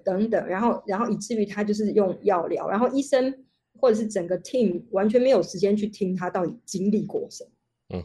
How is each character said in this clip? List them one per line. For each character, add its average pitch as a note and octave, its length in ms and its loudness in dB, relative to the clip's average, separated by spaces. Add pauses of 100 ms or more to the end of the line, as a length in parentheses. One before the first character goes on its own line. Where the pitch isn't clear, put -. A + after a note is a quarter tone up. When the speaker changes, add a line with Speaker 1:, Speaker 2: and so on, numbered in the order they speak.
Speaker 1:
等 G3 260 0
等， G3+ 160 0
然 F#3 140 -4
后， A#3 260 0
然 G3 140 -2
后 A#3+ 100 -2
以 G3+ 60 -2
至 - 200 -6
于 G#3+ 100 0
他 G#3 180 -4
就 G#3 100 0
是 G#3 200 -2
用 F#3+ 300 2
药 F3 240 2
疗， E3 200 -4
然 G3 100 0
后 A#3+ 120 2
医 C4+ 120 -2
生 C4 320 2 (440)
或 C4 120 4
者 A3 60 6
是 A3 120 -2
整 F#3 180 -2
个 F3 160 -2
team A3+ 400 0 (100)
完 F#3+ 160 2
全 A3+ 140 4
没 B3+ 80 4
有 B3+ 140 6
时 - 160 -8
间 G3+ 160 4
去 G#3 100 0
听 F#3 300 -2
他 F3+ 140 -4
到 F3+ 160 -2
底 - 200 -6
经 F#3+ 260 -4
历 G#3+ 120 2
过 G3+ 260 -6
什 - 140 -18
么。 - 60 -20 (480)
Speaker 2:
嗯 F2 80 -8